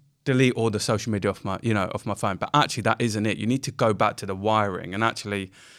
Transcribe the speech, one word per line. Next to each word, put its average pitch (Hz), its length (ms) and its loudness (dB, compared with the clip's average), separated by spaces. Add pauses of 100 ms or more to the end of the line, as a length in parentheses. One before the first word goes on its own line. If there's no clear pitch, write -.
(260)
delete 131 280 4
all 113 160 2
the 104 100 -2
social 113 320 0
media 101 200 0
off - 140 -6
my, 95 160 -4
you 113 120 0
know, 98 200 0
off - 120 -6
my 104 100 -2
phone." 98 220 -4
But - 160 -6
actually, 139 300 2
that 110 180 2
isn't 110 240 0
it. 104 120 0
You 104 100 -4
need 135 160 0
to - 80 -6
go 113 220 2
back 107 240 0
to - 80 -10
the 95 100 -4
wiring. 98 580 0
And 107 100 0
actually, 101 480 -2 (280)